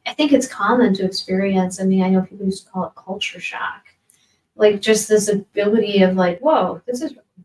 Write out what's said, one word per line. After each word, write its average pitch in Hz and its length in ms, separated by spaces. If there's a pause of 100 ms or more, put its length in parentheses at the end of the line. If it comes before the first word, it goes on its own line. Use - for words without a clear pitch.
I - 80
think 302 200
it's - 140
common 208 480
to 190 100
experience, 190 720
I 190 60
mean, 190 180
I 185 60
know 190 120
people 196 240
used 190 200
to - 60
call 185 140
it - 100
culture - 440
shock, - 460 (720)
like, 208 240
just 214 260
this 208 220
ability 202 720
of, 185 160
like, 180 220
"Whoa, 247 460
this 247 160
is 311 120 (320)